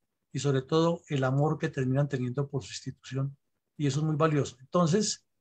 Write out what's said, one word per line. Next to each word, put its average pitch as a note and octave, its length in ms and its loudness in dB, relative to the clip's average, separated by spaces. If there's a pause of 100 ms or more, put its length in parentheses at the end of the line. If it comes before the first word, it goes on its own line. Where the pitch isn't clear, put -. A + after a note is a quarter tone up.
(320)
y C#3+ 80 -4
sobre C3+ 220 2
todo E3+ 460 0
el C#3 160 0
amor C#3+ 340 2
que D#3+ 120 -2
terminan C3+ 380 0
teniendo B2+ 400 -4
por C#3 160 -6
su - 80 -14
institución, C3+ 640 -8 (420)
y D3 100 -2
eso C#3 140 0
es D#3 40 0
muy D#3 100 0
valioso. D3 440 2
Entonces, F3 680 0 (160)